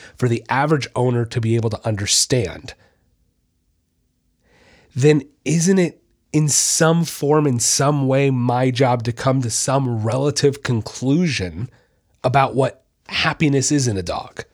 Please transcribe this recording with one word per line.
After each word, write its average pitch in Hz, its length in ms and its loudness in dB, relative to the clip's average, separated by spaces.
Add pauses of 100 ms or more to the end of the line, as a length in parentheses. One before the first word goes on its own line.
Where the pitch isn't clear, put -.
(160)
for 123 140 0
the 117 200 -2
average 143 460 0
owner 123 300 0
to 117 160 -6
be 113 140 0
able 113 140 0
to 107 180 -8
understand, 101 880 -2 (2250)
then 143 280 4 (200)
isn't 170 360 2
it 170 220 -2 (300)
in 151 160 2
some 165 560 2
form, 151 420 0
in 127 140 0
some 139 480 0
way, 135 240 2
my 123 400 0
job 123 320 2
to 117 80 -4
come 135 300 0
to 117 80 -4
some 127 540 -2
relative 139 600 0
conclusion 120 1040 -2 (540)
about 131 320 0
what 131 300 -2 (240)
happiness 143 600 0
is 143 160 0
in 104 100 -2
a 92 60 -4
dog?" - 500 -10